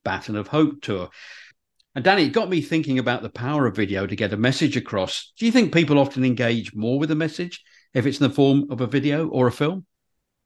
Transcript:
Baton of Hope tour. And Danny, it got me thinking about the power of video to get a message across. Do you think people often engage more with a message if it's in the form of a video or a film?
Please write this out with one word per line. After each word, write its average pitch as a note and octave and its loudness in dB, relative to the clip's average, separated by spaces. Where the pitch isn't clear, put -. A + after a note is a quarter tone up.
Baton G#2+ -6
of G#2 -8
Hope D3 0
tour. F#2+ -6
And C3+ -6
Danny, F#3+ 4
it C3 2
got G#3+ 0
me F3 0
thinking D3 -2
about A#2+ 0
the A2+ -12
power C3+ -2
of G2 0
video G2 -2
to G2+ -6
get G#2 -2
a G2+ -4
message C3 2
across. - -4
Do A3 -4
you A3+ 2
think G3+ 4
people D3 4
often C3 2
engage A#2 0
more A#2 -2
with D#3 -2
a D#3+ 0
message E3 -6
if C3 0
it's C3 -2
in C#3+ 4
the - 0
form C#3 4
of B2 -6
a B2 -2
video C#3+ -2
or B2+ 2
a A#2 2
film? E3+ -2